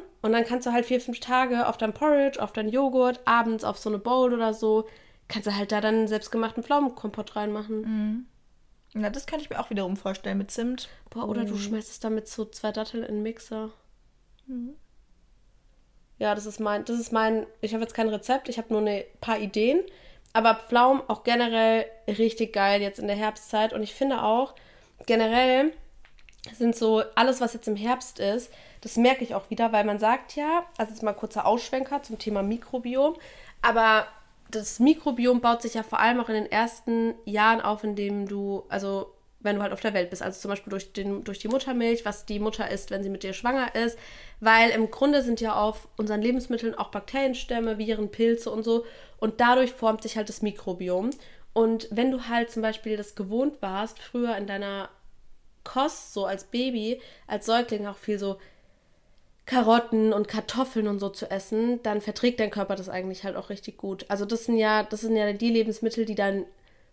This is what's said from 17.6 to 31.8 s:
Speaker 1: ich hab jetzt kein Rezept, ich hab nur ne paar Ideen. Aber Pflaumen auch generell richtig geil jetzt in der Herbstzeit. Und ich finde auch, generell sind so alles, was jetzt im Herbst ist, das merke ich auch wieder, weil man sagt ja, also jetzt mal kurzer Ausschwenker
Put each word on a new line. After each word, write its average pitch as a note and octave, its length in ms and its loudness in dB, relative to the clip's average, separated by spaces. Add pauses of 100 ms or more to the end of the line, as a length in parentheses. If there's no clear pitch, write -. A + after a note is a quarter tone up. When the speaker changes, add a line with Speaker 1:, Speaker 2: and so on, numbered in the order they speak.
Speaker 1:
ich G#3+ 120 -4
hab A3+ 60 -2
jetzt A3+ 140 -6
kein A3+ 160 0
Rezept, A#3+ 400 -2
ich A#3+ 80 -8
hab A3 120 -6
nur G#3+ 120 2
ne G#3 240 0 (160)
paar A3 180 -2
Ideen. A3 420 2 (520)
Aber A3+ 220 6
Pflaumen B3 520 4
auch - 160 -4
generell A3+ 600 4 (220)
richtig A3 460 0
geil G3+ 280 4
jetzt G3+ 180 -4
in G#3 80 -4
der G3+ 80 0
Herbstzeit. G#3+ 580 -2
Und G#3+ 80 -4
ich G#3 120 -8
finde C4+ 300 0
auch, A#3 320 2 (500)
generell B3+ 640 4 (840)
sind A#3 220 2
so A3 260 4 (140)
alles, B3+ 240 4
was A#3 140 0
jetzt - 160 -12
im G#3 80 -2
Herbst A#3+ 420 -4
ist, G#3+ 320 -2 (300)
das - 160 -8
merke B3+ 260 6
ich A#3 120 -4
auch G3 140 -6
wieder, A3+ 220 0
weil G#3+ 140 4
man G#3 140 -2
sagt A3+ 360 0
ja, D#4+ 300 0 (120)
also A3 140 -4
jetzt G#3+ 120 -12
mal G#3+ 100 0
kurzer G#3+ 320 -6
Ausschwenker C4 560 0